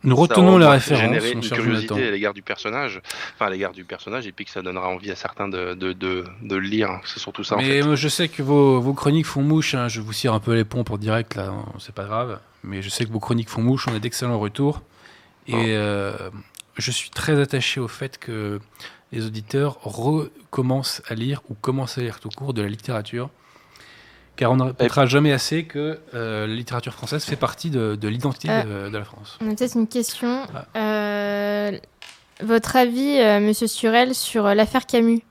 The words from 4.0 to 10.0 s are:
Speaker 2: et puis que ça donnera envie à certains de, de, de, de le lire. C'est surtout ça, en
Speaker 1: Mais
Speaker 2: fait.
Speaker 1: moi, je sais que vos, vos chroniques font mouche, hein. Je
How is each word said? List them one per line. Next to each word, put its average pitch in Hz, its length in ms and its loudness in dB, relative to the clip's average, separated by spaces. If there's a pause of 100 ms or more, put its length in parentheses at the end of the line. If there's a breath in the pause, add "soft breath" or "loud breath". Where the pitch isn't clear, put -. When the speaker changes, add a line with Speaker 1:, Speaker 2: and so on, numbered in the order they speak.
Speaker 2:
et 95 60 -12
puis - 140 -14
que - 60 -18
ça 95 120 -8
donnera 92 260 -4
envie 92 220 -8
à 87 40 -6
certains - 320 -8
de, 90 280 -6
de, 90 180 -4
de, 92 300 -4 (180)
de 101 140 -4
le 95 120 -2
lire. 101 380 0
C'est - 140 -10
surtout - 240 -10
ça, 107 120 -2
en - 40 2
Speaker 1:
Mais 139 220 2
Speaker 2:
fait. - 20 2
Speaker 1:
moi, 151 120 4
je 139 120 -2
sais 165 200 0
que 151 140 -8
vos, 139 380 6
vos 131 140 0
chroniques 151 340 2
font 139 160 -2
mouche, 151 320 2
hein. 123 120 -2
Je 110 140 -6